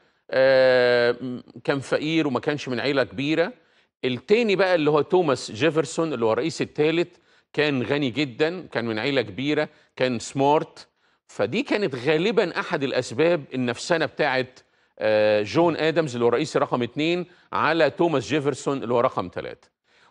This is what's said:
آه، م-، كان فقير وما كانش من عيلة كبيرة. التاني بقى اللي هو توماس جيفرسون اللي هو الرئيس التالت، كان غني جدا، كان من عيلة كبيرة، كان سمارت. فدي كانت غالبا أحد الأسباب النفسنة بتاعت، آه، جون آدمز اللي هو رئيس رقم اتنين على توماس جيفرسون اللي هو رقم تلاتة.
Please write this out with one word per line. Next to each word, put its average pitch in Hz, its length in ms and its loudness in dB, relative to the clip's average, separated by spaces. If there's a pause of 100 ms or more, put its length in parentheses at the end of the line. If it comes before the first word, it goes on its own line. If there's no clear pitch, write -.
(300)
آه، 127 840 4
م-، 123 300 -10 (220)
كان 143 160 -2
فقير 151 460 0
وما 151 140 0
كانش 147 280 -4
من 123 120 -4
عيلة 131 240 2
كبيرة. 156 480 -2 (520)
التاني 196 520 2
بقى 185 180 4
اللي 151 160 2
هو 151 100 4
توماس 151 520 0
جيفرسون 156 600 0
اللي 117 120 -2
هو 113 80 4
الرئيس 131 300 -2
التالت، 160 540 -2 (360)
كان 147 300 0
غني 135 280 0
جدا، 147 600 -2
كان 117 120 -4
من 113 140 -4
عيلة 135 240 0
كبيرة، 143 460 -4 (280)
كان 127 220 -2
سمارت. 143 680 -2 (380)
فدي 127 360 -2
كانت 208 320 -2
غالبا 170 680 0
أحد 170 220 -4
الأسباب 139 640 0 (100)
النفسنة 131 520 -2
بتاعت، 131 540 -2 (380)
آه، 107 440 2
جون 151 340 2
آدمز 156 380 0
اللي 120 100 0
هو 117 40 4
رئيس 127 280 0
رقم 135 260 0
اتنين 165 440 -2 (260)
على 143 380 2
توماس 151 380 0
جيفرسون 139 540 -2
اللي 117 120 -2
هو 120 60 4
رقم 120 280 0
تلاتة. - 400 -12 (420)